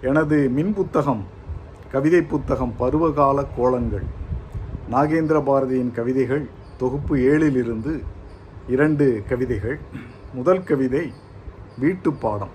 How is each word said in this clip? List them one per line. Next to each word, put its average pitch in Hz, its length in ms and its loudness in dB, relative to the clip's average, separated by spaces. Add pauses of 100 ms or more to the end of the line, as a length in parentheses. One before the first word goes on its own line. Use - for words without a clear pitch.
எனது 147 480 4
மின் 156 240 0
புத்தகம், 143 500 0 (680)
கவிதை 156 300 4
புத்தகம் 131 580 -2
பருவகால 139 680 2 (120)
கோலங்கள், 120 460 0 (880)
நாகேந்திர 151 500 2
பாரதியின் 131 500 2
கவிதைகள் 127 560 0 (300)
தொகுப்பு 139 400 -2
ஏழிலிருந்து 131 880 2 (640)
இரண்டு 135 600 4
கவிதைகள். 123 500 -2 (540)
முதல் 180 300 2
கவிதை 135 500 0 (680)
வீட்டுப்பாடம். 139 720 -2